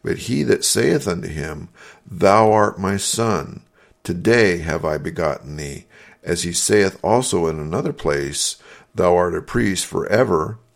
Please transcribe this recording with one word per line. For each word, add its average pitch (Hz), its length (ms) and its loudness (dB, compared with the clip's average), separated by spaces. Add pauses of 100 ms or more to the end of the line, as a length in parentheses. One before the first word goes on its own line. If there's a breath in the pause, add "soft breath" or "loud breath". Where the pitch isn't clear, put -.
but - 180 -4
he 139 240 -2
that 110 200 2
saith 131 460 0
unto 87 180 -4
him, 76 400 -8 (420 loud breath)
"Thou 104 440 4
art 104 260 2
my 95 160 -2
son, 104 680 -2 (400 soft breath)
today 95 560 2
have 80 260 -4
I 78 120 -2
begotten 73 600 -6
thee," 71 300 -10 (360 loud breath)
as 85 200 -4
he 85 100 -6
saith 101 500 2
also 101 440 2
in 80 120 -4
another 98 320 -4
place, 71 640 -4 (380 loud breath)
Thou 87 240 4
art 87 180 2
a - 60 -4
priest 104 440 -2
forever, 104 720 0 (180)